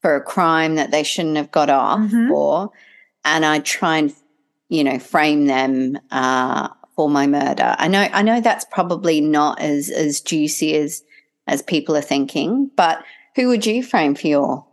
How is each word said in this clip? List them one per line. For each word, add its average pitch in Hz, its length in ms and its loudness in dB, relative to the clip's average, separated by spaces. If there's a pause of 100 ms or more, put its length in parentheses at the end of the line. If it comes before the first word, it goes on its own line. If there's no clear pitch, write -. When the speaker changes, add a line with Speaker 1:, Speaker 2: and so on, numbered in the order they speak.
Speaker 1:
for 156 140 2
a 139 60 -2
crime 160 540 0
that 151 160 -2
they 151 120 2
shouldn't 156 340 -2
have 147 140 -6
got 147 180 2
off 135 300 2
Speaker 2:
Mm-hmm. 226 300 2
Speaker 1:
for, 156 400 0 (560)
and 156 200 2
I'd 151 200 0
try 160 320 0
and, 147 160 0 (560)
you 156 160 0
know, 135 140 0
frame 151 480 0
them, 131 520 0 (120)
uh, 127 580 -2 (260)
for 156 140 0
my 143 180 2
murder. 135 520 0
I 160 80 0
know, 196 140 2 (100)
I 202 100 0
know 226 200 2
that's 220 300 0
probably 170 500 0
not 151 400 0
as, 143 280 -2
as 151 300 -2
juicy 151 560 -2
as, 151 260 -2 (460)
as 143 140 -2
people 156 340 -2
are 147 60 2
thinking, 151 760 -2
but 165 260 2 (360)
who 254 100 2
would 226 180 2
you 220 180 0
frame 151 320 0
for - 120 -6
your 139 460 0